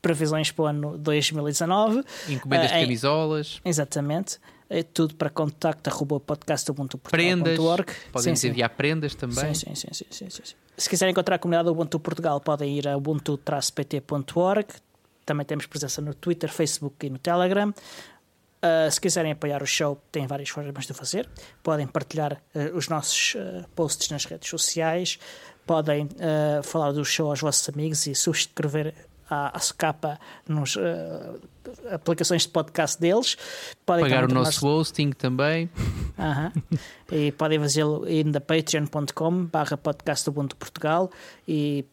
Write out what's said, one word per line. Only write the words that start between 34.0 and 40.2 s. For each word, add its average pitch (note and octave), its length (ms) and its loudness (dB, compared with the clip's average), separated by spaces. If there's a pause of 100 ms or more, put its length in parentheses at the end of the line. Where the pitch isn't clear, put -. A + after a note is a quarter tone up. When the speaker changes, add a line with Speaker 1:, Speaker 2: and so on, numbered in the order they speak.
Speaker 2:
Pagar C3 180 6
Speaker 1:
também B2+ 140 4
Speaker 2:
o - 40 6
nosso - 200 2
Speaker 1:
tornar-se D3 200 4
Speaker 2:
hosting D3+ 320 0
também. D3 580 0 (480)
Speaker 1:
Aham. D#3 340 -2 (580)
E D3 220 2
podem D#3 260 2
fazê-lo D3+ 500 2
indo D#3 280 4
a C#3 40 0
patreon D#3 460 2
ponto D3 280 -4
com F3 320 2
barra D3+ 300 0
podcast D3 520 -2